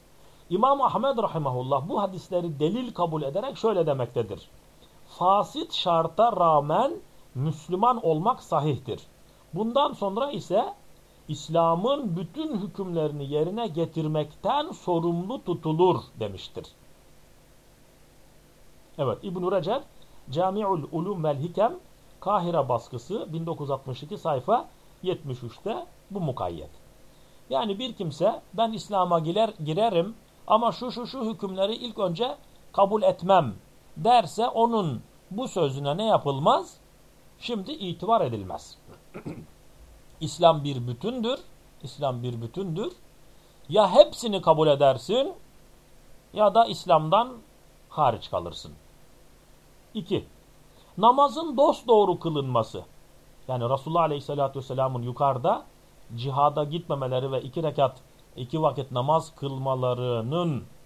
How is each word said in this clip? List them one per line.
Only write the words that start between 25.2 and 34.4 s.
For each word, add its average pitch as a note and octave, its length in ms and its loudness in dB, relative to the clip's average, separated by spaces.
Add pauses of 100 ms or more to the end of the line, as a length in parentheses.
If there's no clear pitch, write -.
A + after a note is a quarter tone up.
üçte G#3+ 420 -8 (260)
bu G3 80 -6
mukayyet. F#2 500 -6 (800)
Yani A3+ 300 -2
bir B3+ 140 -8
kimse, F3+ 480 -2 (120)
"Ben A3+ 200 0
İslam'a F3+ 460 0
girer, F#3+ 340 0 (120)
girerim F#3 500 0 (320)
ama A3+ 240 4
şu, A#3 200 -6
şu, A#3+ 160 -8
şu B3+ 180 -6
hükümleri G3+ 500 -4
ilk A#3+ 240 -10
önce G3 380 -2 (360)
kabul G3+ 300 4
etmem." F3+ 520 4 (420)
derse A3 500 2